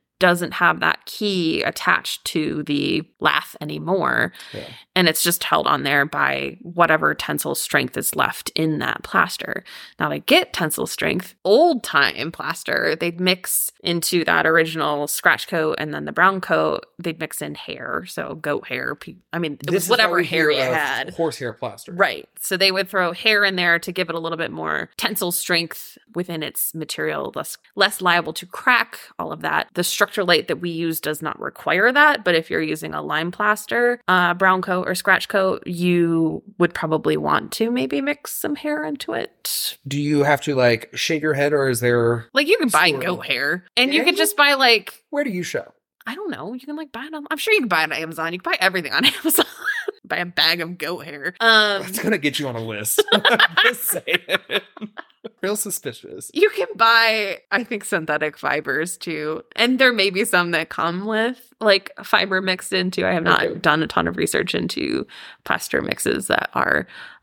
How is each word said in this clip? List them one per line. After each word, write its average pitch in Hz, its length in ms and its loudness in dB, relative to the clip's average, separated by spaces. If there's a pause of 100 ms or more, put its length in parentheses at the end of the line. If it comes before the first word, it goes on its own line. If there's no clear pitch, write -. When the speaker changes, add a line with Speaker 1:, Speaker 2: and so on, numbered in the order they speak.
(200)
Speaker 1:
doesn't 175 340 4
have 170 280 2
that - 240 0
key 180 580 -2
attached - 600 -2
to 151 380 -2
the 143 400 -2 (160)
lath 151 420 0
anymore. 151 720 -2 (200)
Speaker 2:
Yeah. - 140 -12 (280)
Speaker 1:
And 180 120 4
it's 156 160 2
just - 220 0
held 156 200 0
on 139 180 2
there 143 220 2
by 139 560 -2
whatever 165 520 2
tensile 147 420 -4
strength - 420 -2
is - 200 -4
left - 360 -2
in 160 260 0
that - 240 -4
plaster. - 600 -2 (340)
Now, 160 120 -2
to 147 100 -4
get 349 320 4
tensile - 360 -2
strength, - 480 -4 (100)
old 269 380 6
time 135 500 0
plaster, - 640 -2
they'd 170 220 -4
mix 185 520 0 (100)
into 170 440 0
that 165 200 4
original 160 640 2
scratch - 400 0
coat 160 320 0
and 151 140 -4
then 147 100 -6
the 147 80 -8
brown 185 300 4
coat, 156 440 0 (160)
they'd 165 180 -6
mix 156 220 -8
in 147 140 -8
hair. - 520 -8
So 151 280 -10
goat 151 320 -6
hair, 127 280 -6
pe-, - 200 -16 (160)
I 165 80 -4
mean, 160 140 -4
it - 140 -10
Speaker 2:
This 175 60 0
Speaker 1:
was 185 100 2
Speaker 2:
is 165 40 -4
how 196 60 -4
Speaker 1:
whatever 214 240 4
Speaker 2:
we 175 80 2
Speaker 1:
hair 160 260 2
Speaker 2:
hear 151 120 2
Speaker 1:
you 127 60 0
Speaker 2:
of 127 60 0
Speaker 1:
had. 139 380 -2
Speaker 2:
horsehair 143 400 -4
plaster. 113 400 -12
Speaker 1:
Right. 165 340 0 (120)
So - 180 -2
they 190 140 4
would 190 180 -2
throw 180 240 0
hair 208 320 2
in 190 100 0
there 170 240 2
to 185 140 -8
give 175 160 -2
it 165 60 -6
a 170 40 -4
little 165 180 -4
bit 165 140 -6
more 160 460 -4
tensile 180 340 -4
strength - 680 -4 (160)
within 170 300 -6
its - 320 -6
material, 156 600 -6
less, 139 200 -8 (220)
less 202 240 2
liable 170 320 2
to - 120 -10
crack, - 540 0 (180)
all 165 140 -6
of 160 120 -10
that. 156 320 -2
The 175 60 0
Structurelite 180 680 2
that 170 120 -2
we 175 120 -6
use 165 280 -4
does 151 220 -4
not 156 180 -6
require 190 540 2
that, 285 320 4
but 175 100 6
if 165 140 0
you're 165 120 0
using 156 320 -4
a 151 80 -4
lime 151 300 -4
plaster, 233 760 0
uh, 180 260 4
brown 185 280 4
coat 185 260 -2
or 180 80 -2
scratch - 320 2
coat, 190 400 0
you 170 760 2 (160)
would 170 160 4
probably 156 420 0
want 151 380 -2
to 226 160 0
maybe 262 320 -2
mix 285 320 -4
some 294 220 -6
hair 302 280 -4
into 302 300 -6
it. - 640 -6 (100)
Speaker 2:
Do 139 140 -4
you 147 220 2
have 143 180 2
to, 147 140 -2
like, 120 400 4
shave 160 260 -2
your 156 140 2
head, 143 180 2
or 139 160 2
is 120 100 0
there 117 540 2
Speaker 1:
Like, 285 140 2
you 403 100 4
can 302 120 0
buy 165 200 4
Speaker 2:
sort 135 140 0
of - 20 -4
Speaker 1:
goat 180 220 -4
hair, 143 380 -2 (120)
and 262 160 2
you 311 60 4
Speaker 2:
Can 339 100 4
Speaker 1:
could 359 80 2
just 427 160 0
Speaker 2:
you? - 40 -2
Speaker 1:
buy, 285 180 6
like, 233 560 2
Speaker 2:
Where 285 120 0
do 277 60 -4
you 180 140 -4
shop? - 320 -6 (320)
Speaker 1:
I 233 80 -8
don't 392 160 -6
know. 170 220 -10
You 254 120 -14
can, 294 100 -10
like, 302 160 -12
buy 247 140 -12
it 311 80 -12
on, 294 160 -10
I'm 311 80 -2
sure 427 160 0
you 427 60 4
can 254 100 0
buy 165 140 2
it 156 80 -2
on - 20 -2
Amazon. 160 400 -6
You 185 60 -8
can - 120 -6
buy - 80 2
everything 185 340 0
on 233 120 2
<laughs> - 160 0
Amazon. 320 240 2 (600)
Buy 175 120 -4
a 175 80 -4
bag 170 360 2
of 175 180 -8
goat 151 260 -8
hair. 151 340 -10
Um, 214 440 4
Speaker 2:
That's 190 160 -8
gonna 214 180 0
get 139 220 -2
you 143 80 -4
on 123 80 -6
a 113 80 -6
list. 107 440 -2
<laughs> - 60 2
I'm - 260 4 (240)
just 480 200 0
saying. - 560 -2 (1040)
Real 202 160 -2
suspicious. - 760 -10
Speaker 1:
You 403 160 4
can - 260 -2
buy, 226 640 4 (120)
I 240 120 0
think, 214 220 -6
synthetic 156 520 -2
fibers, 147 600 -2
too. 156 460 -6 (120)
And 254 220 2
there 262 160 6
may 202 160 2
be 190 160 0
some 175 260 4
that 165 180 0
come 175 360 -4
with, 220 540 -2
like, 196 320 4 (120)
fiber 190 380 2
mixed 190 300 -4
into. 185 340 0
I - 60 2
have 170 120 0
not 175 200 4
Speaker 2:
Okay. - 160 -4
Speaker 1:
done 156 240 4
a - 40 -2
ton - 200 0
of 175 100 -4
research - 380 0
into - 500 -2 (380)
plaster - 380 -2
mixes - 460 -2
that - 260 0
are - 340 0 (360)